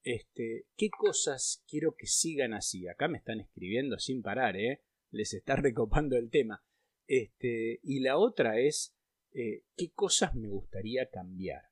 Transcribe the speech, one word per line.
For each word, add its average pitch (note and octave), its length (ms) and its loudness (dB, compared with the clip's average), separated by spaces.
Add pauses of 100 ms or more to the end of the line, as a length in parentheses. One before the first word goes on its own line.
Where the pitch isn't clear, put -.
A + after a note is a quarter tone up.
Este, A#2 640 -6 (100)
¿qué G#3+ 140 0
cosas - 760 0
quiero D#3 300 0
que - 100 -14
sigan C3+ 460 2
así? F#2+ 360 -6
Acá C3+ 200 0
me D#3 100 -2
están A2 220 -6
escribiendo G#2+ 580 -4
sin C3 240 -4
parar, G#2 340 0
¿eh? A#2 260 -2 (280)
Les G#2+ 240 -4
está C3+ 220 0
<laughs> - 0 -
recopando C3 600 2
el A#2 140 0
tema. A2+ 320 2 (440)
Este, A#2 760 0
y C3+ 180 -2
la C3 160 2
otra D3+ 420 4
es, - 360 2 (380)
eh, A2+ 320 -4 (120)
¿qué E3+ 160 -4
cosas - 420 2
me A2 140 -4
gustaría G#2 640 -4
cambiar? F#2 600 -8